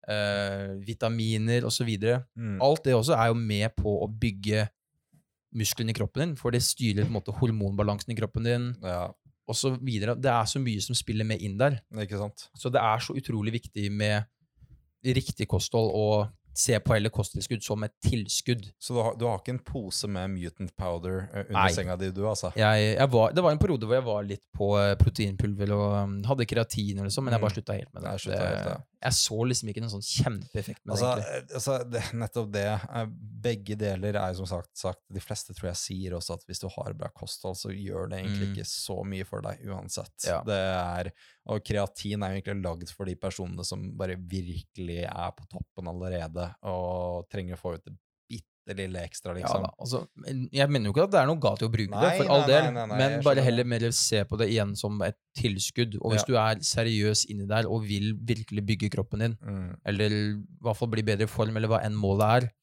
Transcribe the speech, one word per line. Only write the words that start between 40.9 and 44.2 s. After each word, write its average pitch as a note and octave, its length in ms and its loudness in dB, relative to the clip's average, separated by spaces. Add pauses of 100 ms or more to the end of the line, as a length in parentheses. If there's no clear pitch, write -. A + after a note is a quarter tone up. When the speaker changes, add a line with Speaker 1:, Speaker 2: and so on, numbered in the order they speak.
Speaker 2:
og G#2+ 180 -4
kreatin G#2 580 -2
er F#2+ 60 -2
jo F#2+ 120 -4
egentlig G2+ 220 -6
lagd F2 300 -6
for G2 120 -8
de F2+ 100 -4
personene F2+ 500 -8
som G2 320 -8
bare F#2 180 -4
virkelig F2+ 880 -8